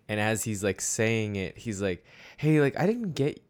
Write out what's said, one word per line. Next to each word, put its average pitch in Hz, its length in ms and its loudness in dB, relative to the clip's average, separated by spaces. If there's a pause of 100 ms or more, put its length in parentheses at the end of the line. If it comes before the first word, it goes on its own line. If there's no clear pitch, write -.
and 107 100 -2
as 107 240 0
he's, 104 220 -4
like, 95 160 0
saying 110 560 0
it, 95 220 -6
he's 104 220 -8
like, 92 240 -2 (340)
"Hey, 156 220 4
like, 139 160 4
I 151 100 2
didn't 220 280 -2
get - 360 -2